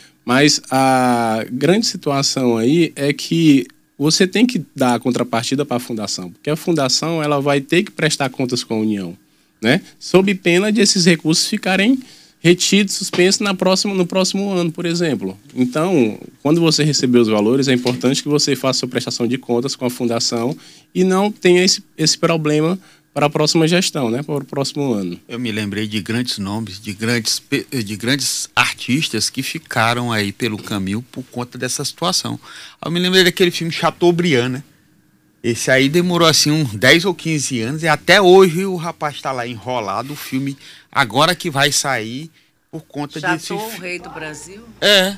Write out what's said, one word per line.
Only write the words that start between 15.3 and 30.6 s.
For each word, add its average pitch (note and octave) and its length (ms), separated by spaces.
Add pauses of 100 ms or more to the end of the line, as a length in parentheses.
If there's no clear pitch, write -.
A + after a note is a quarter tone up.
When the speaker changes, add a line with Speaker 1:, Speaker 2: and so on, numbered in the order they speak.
Speaker 1:
Então, B2+ 640 (240)
quando E3 180
você D#3+ 220
receber C3 340
os A#2 100
valores, A2 400
é C3 60
importante B2 480
que - 80
você C#3+ 260
faça C3 260
sua B2+ 60
prestação B2 400
de B2 120
contas B2 360
com C3 100
a A#2+ 40
fundação A#2+ 640 (380)
e F3+ 100
não F#3+ 280
tenha F3+ 320
esse, F#3 200 (140)
esse D#3 180
problema D#3+ 640 (320)
para D3 140
a D3 40
próxima D3+ 380
gestão, D#3+ 440
né? C3 100
Para D3 140
o C3+ 100
próximo C#3 480
ano. F2+ 340
Speaker 2:
Eu A#2+ 120
me A#2+ 120
lembrei G#2 360
de G#2+ 120
grandes A2+ 380
nomes, G2+ 420
de G#2+ 140
grandes A2+ 460
pe-, - 260 (180)
de G2+ 140
grandes B2 580
artistas A#2+ 760
que C3 100
ficaram A#2+ 720
aí G#2 200
pelo G#2+ 280